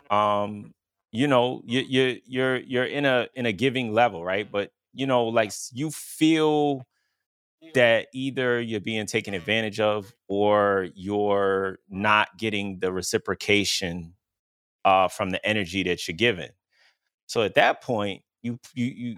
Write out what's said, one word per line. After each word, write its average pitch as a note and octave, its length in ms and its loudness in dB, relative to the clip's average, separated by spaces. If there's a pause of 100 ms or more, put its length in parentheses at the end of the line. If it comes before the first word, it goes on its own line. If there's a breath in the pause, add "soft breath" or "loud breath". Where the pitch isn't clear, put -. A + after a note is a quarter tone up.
(100)
Um, G#2 640 0 (380)
you B2+ 160 0
know, B2+ 360 4
you, A#2+ 160 -2
you, B2+ 460 0
you're, B2+ 320 0
you're B2 260 -2
in C#3+ 220 -2
a, B2+ 280 2
in B2 120 -4
a A2+ 60 0
giving A#2+ 420 -2
level, G#2+ 300 4
right? G2+ 260 -2
But, G2+ 220 -4 (200)
you C3 140 -6
know, B2 200 2
like, A2+ 220 2
s-, - 240 -12
you C#3+ 180 -6
feel D3+ 960 0 (880)
that A#2 380 4
either B2+ 480 -2
you're A2 200 -4
being G#2+ 260 -4
taken G#2 280 -4
advantage G#2+ 460 -2
of G#2+ 320 -2 (160)
or G2+ 680 2
you're G2 840 0 (100)
not G#2+ 400 2 (100)
getting G2+ 420 -4
the F#2 120 -2
reciprocation, F#2 1200 -2 (680)
uh, F#2+ 240 4
from F#2+ 220 -6
the F#2 160 -4
energy G2 380 -2
that F2 220 -2
you're E2+ 100 -8
given. F#2+ 340 0 (760)
So A#2 160 -2
at F#2+ 120 0
that A3+ 280 4
point, G2+ 400 -4 (200)
you, A#2+ 180 -8 (140)
you, A#2+ 120 -2
you, A#2+ 320 -10